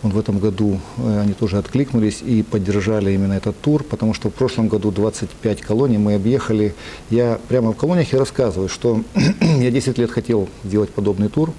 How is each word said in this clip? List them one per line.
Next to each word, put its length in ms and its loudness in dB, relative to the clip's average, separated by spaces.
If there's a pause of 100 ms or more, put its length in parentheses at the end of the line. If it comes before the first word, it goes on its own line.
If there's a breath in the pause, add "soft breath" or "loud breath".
Он 80 0
в 80 0
этом 200 0
году, 400 0 (180)
э, 240 0
они 120 2
тоже 240 -2
откликнулись 640 0
и 220 2
поддержали 680 0
именно 220 0
этот 260 -4
тур, 240 0
потому 300 -2
что 160 -2
в 40 -8
прошлом 340 0
году 240 0
двадцать 380 -2
пять 320 -4
колоний 360 2
мы 180 2
объехали. 580 0 (360 loud breath)
Я 380 2
прямо 260 2
в 20 -4
колониях 380 0
и 40 4
рассказываю, 520 0
что 320 0 (120)
<clears throat> 280 2
я 300 4
десять 260 0
лет 140 0
хотел 360 0 (160)
сделать 280 0
подобный 360 0
тур. 320 0